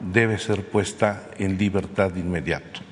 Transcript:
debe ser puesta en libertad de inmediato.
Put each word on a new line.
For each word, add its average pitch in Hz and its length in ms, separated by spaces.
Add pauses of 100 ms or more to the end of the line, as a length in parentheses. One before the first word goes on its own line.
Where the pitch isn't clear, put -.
debe 107 380
ser 98 300
puesta 104 600 (100)
en 95 200
libertad 98 540
de 90 80
inmediato. 82 600 (120)